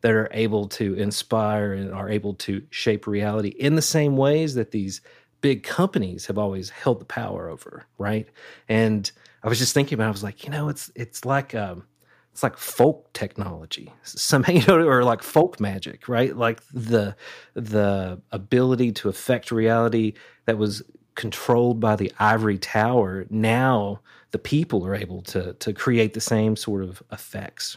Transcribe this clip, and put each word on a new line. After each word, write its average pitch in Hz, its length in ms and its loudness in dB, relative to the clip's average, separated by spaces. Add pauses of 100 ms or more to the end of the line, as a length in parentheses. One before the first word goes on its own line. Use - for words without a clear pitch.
that 113 100 4
are 110 200 2
able 107 360 0
to 98 260 -2
inspire 104 800 -2
and 98 220 -6
are 98 160 -8
able 104 240 -2
to 98 360 -6
shape - 360 -2
reality 104 420 -2
in 147 280 0
the 156 60 2
same 147 340 2
ways 147 380 2
that 117 180 -2
these 98 280 -4 (400)
big 135 220 0
companies 101 640 -2
have 101 120 -4
always 95 320 -4
held - 300 -2
the - 40 -18
power 101 440 -8
over, - 380 -16 (120)
right? 104 300 -2 (400)
And 110 420 2 (320)
I 107 60 -2
was 117 100 2
just 127 160 0
thinking 143 200 2
about 110 100 0
it, 110 40 0
I 107 40 -2
was 98 100 -8
like, 101 220 -10
you 147 60 -12
know, 147 180 -4
it's, - 260 -10
it's - 300 -12
like, 135 300 -2
um, 98 300 -6 (480)
it's - 100 -8
like 127 140 -2
folk - 560 2
technology, 92 800 -10 (100)
somehow, - 500 2
<laughs> - 20 6
you 151 120 6
know, 170 200 8
or 127 180 6
like 117 180 2
folk 170 380 2
magic, 98 480 -6
right? 123 260 0
Like 113 280 -2 (100)
the, 110 440 0 (380)
the 101 640 -2 (100)
ability 123 640 2
to - 160 -6
affect - 420 -2
reality 113 640 2 (320)
that 113 120 2
was 104 240 -2 (320)
controlled 120 640 2
by 107 180 2
the 101 220 -4
ivory 107 400 2
tower. 107 680 0
Now 110 720 2 (300)
the - 80 -2
people 123 480 -2
are 98 80 -2
able 92 280 -8
to, 90 320 -6
to - 200 -6
create 113 400 2
the 113 60 -6
same 110 360 2
sort 101 260 -4
of 92 200 -10 (100)
effects, - 640 -12